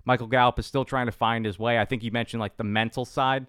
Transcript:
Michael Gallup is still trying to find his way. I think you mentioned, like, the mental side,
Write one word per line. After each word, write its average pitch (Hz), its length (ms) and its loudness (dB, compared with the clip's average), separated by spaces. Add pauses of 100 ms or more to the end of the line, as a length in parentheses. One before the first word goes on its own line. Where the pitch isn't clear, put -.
Michael 123 220 2
Gallup 123 320 4
is 110 60 -4
still 135 180 -2
trying 127 220 -2
to 117 80 -2
find 113 320 0
his 101 140 -4
way. 117 200 2
I 104 60 2
think 113 180 -4
you 113 80 -6
mentioned, 117 300 -2
like, 101 160 -6
the 117 60 -4
mental 110 420 0
side, 131 440 -2